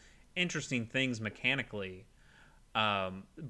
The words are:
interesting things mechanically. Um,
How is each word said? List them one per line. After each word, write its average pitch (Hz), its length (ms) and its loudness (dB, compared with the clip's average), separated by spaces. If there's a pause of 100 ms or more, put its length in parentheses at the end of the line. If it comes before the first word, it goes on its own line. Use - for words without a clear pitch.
(340)
interesting 143 520 0
things 127 340 2
mechanically. 107 840 -2 (680)
Um, 98 500 2 (260)